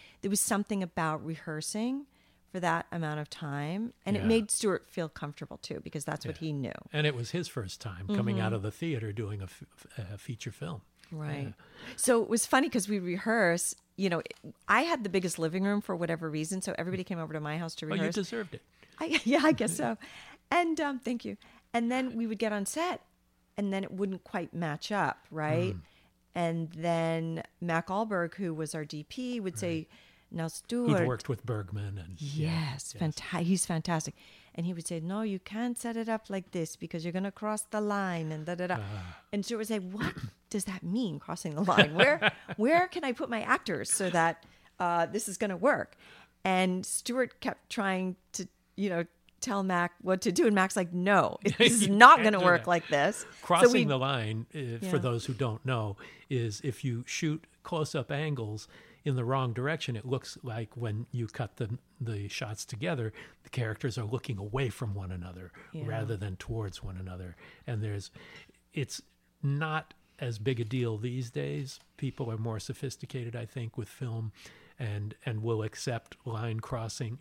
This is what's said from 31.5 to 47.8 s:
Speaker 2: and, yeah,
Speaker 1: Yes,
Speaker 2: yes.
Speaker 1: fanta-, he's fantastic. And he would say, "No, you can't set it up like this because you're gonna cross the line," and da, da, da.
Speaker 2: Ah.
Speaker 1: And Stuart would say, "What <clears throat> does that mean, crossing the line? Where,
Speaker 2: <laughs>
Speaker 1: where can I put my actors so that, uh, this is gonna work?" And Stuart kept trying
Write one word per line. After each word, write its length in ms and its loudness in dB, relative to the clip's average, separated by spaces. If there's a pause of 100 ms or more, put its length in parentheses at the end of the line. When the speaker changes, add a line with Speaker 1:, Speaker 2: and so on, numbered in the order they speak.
Speaker 2:
and, 240 -12
yeah, 500 -2
Speaker 1:
Yes, 220 -10
Speaker 2:
yes. 80 -8
Speaker 1:
fanta-, 400 -2
he's 240 2
fantastic. 480 -2 (400)
And 120 -4
he 80 -2
would 120 -10
say, 140 -4
"No, 220 -4
you 180 -2
can't 380 -4
set 180 -6
it 120 -4
up 220 -2
like 220 -6
this 240 -4
because 280 -6
you're 80 -4
gonna 200 -2
cross 300 -4
the 180 -4
line," 520 -2
and 140 -8
da, 80 -4
da, 140 -2
da. 120 -2
Speaker 2:
Ah. 380 -8 (140)
Speaker 1:
And 120 -2
Stuart 140 -4
would 100 -4
say, 120 0
"What 340 -4 (160)
<clears throat> 200 -20
does 140 -2
that 180 -6
mean, 380 -2
crossing 340 -8
the 80 0
line? 320 6
Where, 380 6 (120)
Speaker 2:
<laughs> 120 -10
Speaker 1:
where 320 6
can 160 -6
I 80 0
put 180 -6
my 120 -2
actors 500 -2
so 180 2
that, 340 2 (360)
uh, 260 2
this 220 -4
is 80 -8
gonna 200 -2
work?" 400 2 (480)
And 420 4
Stuart 540 -2
kept 300 -6
trying 460 0 (160)